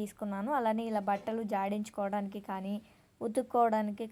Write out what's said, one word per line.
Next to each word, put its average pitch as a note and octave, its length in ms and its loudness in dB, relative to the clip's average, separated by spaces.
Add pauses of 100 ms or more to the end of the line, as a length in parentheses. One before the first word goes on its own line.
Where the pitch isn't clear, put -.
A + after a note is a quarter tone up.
తీసుకున్నాను. G#3 580 -4
అలానే A3+ 320 2
ఇలా G#3 200 2
బట్టలు A3 320 0 (120)
జాడించుకోవడానికి G3+ 960 -2
కానీ, F#3+ 260 -4 (440)
ఉతుక్కోవడానికి A3+ 920 2